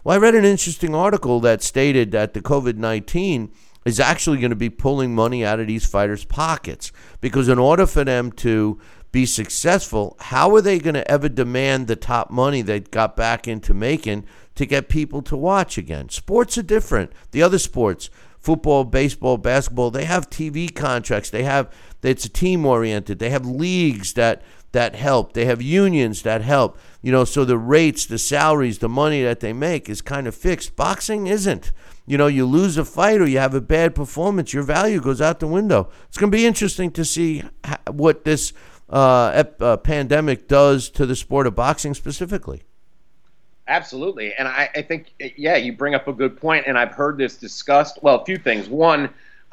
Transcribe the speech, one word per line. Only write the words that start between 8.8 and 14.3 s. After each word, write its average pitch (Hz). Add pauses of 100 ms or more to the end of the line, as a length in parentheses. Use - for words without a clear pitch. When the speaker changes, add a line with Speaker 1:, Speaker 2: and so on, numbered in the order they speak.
Speaker 1:
be 127
successful, 113
how 156
are 220
they 185
gonna 151
ever 147
demand 127
the 113
top -
money 131
they 104
got 110
back 117
into 110
making 107 (380)